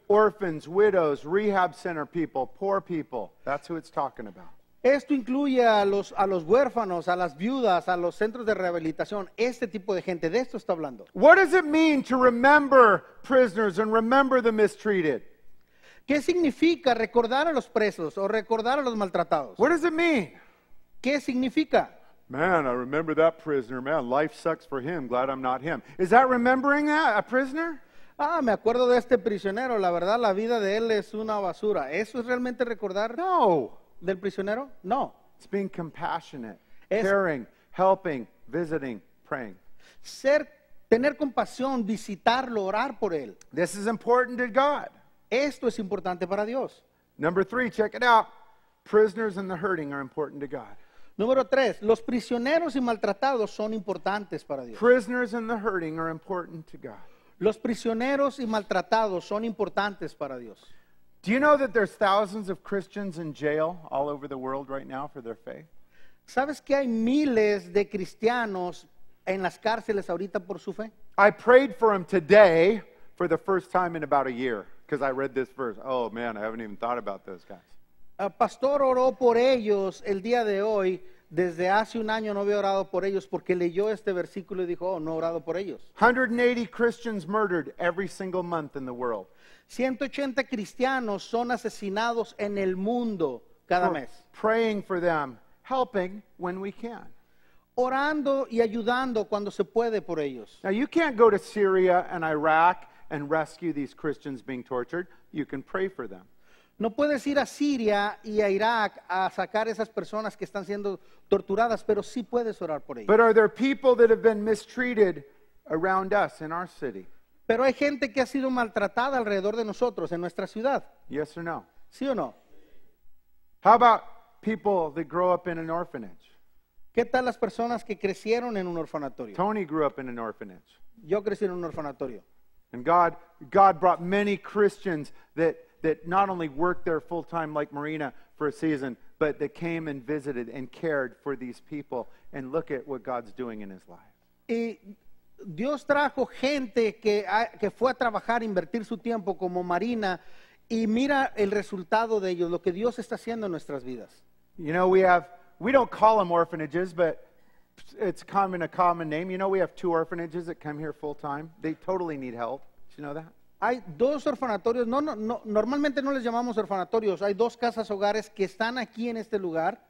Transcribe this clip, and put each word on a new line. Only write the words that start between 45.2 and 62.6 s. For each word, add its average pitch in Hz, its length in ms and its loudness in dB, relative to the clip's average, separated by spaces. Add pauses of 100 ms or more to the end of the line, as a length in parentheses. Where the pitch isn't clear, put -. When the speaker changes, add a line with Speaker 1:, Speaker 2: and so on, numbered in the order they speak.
Speaker 2:
Esto 269 380 0
es 226 120 -4
importante 185 480 -4
para 196 180 -2
Dios. 233 360 -6 (360)
Speaker 1:
Number 175 280 2
three, 240 240 -2
check 208 240 -2
it 226 100 -4
out. 226 240 6 (560)
Prisoners 214 540 2
and 190 120 -8
the 185 80 -6
hurting 160 360 -2
are 139 80 -6
important 139 400 -6
to 143 60 -8
God. 123 280 -12 (420)
Speaker 2:
Número 254 300 2
tres, 262 340 2
los 220 200 4
prisioneros 254 720 0
y 269 60 0
maltratados 226 720 0
son 214 220 -6
importantes 196 720 -6
para 135 200 -8
Dios. 113 140 -14
Speaker 1:
Prisoners 240 540 4
and 226 160 -6
the 233 80 -2
hurting 175 420 -4
are 165 100 -2
important 170 580 -8
to 151 100 -18
God. 117 200 -16 (420)
Speaker 2:
Los 214 180 2
prisioneros 247 840 -2
y 247 80 -4
maltratados 208 800 0
son 208 180 -4
importantes 196 720 -4
para 131 220 -10
Dios. 113 220 -16 (640)
Speaker 1:
Do 190 80 -2
you 254 80 4
know 294 180 6
that 269 160 0
there's 208 220 2
thousands 202 540 2
of - 140 -8